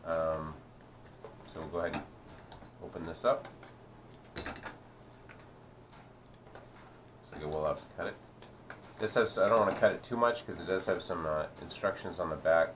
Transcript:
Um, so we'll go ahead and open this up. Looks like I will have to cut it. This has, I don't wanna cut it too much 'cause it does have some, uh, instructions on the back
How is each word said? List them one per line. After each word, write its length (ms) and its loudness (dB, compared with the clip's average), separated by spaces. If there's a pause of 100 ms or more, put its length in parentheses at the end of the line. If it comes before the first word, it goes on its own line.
Um, 480 -2 (1000)
so 80 -10
we'll 80 -8
go 100 -4
ahead 160 0
and 100 -6 (800)
open 200 -10
this 200 -8
up. 240 4 (880)
Looks 160 -6 (2750)
like 100 -10
I 40 -6
will 180 -2
have 160 0
to 60 -18 (100)
cut 120 -6
it. 60 -8 (840)
This 160 -2
has, 220 2
I 120 6
don't 100 8
wanna 160 6
cut 160 8
it 140 -4
too 120 -4
much 300 4
'cause 140 -8
it 60 -8
does 200 2
have 160 0
some, 240 -2
uh, 200 0 (140)
instructions 600 -4
on 100 0
the 60 -2
back 400 6